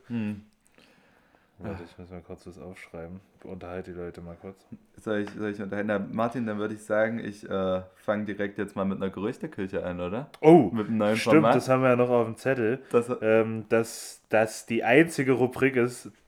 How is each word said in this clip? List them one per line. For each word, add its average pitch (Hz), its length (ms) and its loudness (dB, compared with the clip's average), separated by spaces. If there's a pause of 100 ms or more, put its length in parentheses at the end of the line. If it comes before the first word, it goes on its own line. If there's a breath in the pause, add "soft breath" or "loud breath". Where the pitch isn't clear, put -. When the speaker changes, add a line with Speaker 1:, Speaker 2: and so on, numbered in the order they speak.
Speaker 1:
Hm. 107 360 -6 (1160 soft breath)
Speaker 2:
Warte, 95 260 -10
Speaker 1:
Ja. 82 40 -18
Speaker 2:
ich - 80 -20
muss 90 140 -18
mal 90 100 -14
kurz 85 280 -18
was 85 100 -18
aufschreiben. 165 600 -16 (240)
Unterhalte 92 480 -12
die 85 60 -16
Leute 87 220 -12
mal 85 200 -16
kurz. 98 160 -16 (400)
Speaker 1:
Soll 107 240 -4
ich, 101 100 -6
soll 107 220 -6
ich 104 100 -10
unterhalten? 101 240 -4
Na, 104 140 0
Martin, 117 460 -4
dann 107 120 -4
würde 107 160 -4
ich 107 80 -14
sagen, 110 380 0
ich, 110 280 -12
äh, 95 340 -2 (120)
fang 107 320 -4
direkt 101 320 -6
jetzt 98 160 -6
mal 98 100 -2
mit 98 160 -2
einer 95 100 -4
Gerüchteküche 98 760 -6
an, 90 140 -6
oder? 104 300 -6 (100)
Speaker 2:
Oh, 156 320 10
Speaker 1:
Mit 107 160 -2
einem 113 100 -2
neuen 107 180 2
Speaker 2:
stimmt, 113 200 4
Speaker 1:
Format. 123 180 6
Speaker 2:
das 123 140 0
haben 131 140 2
wir 131 80 4
ja 123 60 4
noch 123 140 2
auf 120 160 2
dem 113 100 -8
Zettel. 127 440 -2 (100)
Speaker 1:
Das 120 180 2 (140)
Speaker 2:
Ähm, 110 460 2
dass - 520 -2 (100)
das 110 360 0
die 117 160 -2
einzige 139 500 4
Rubrik 127 440 2
ist, 123 340 -2 (180)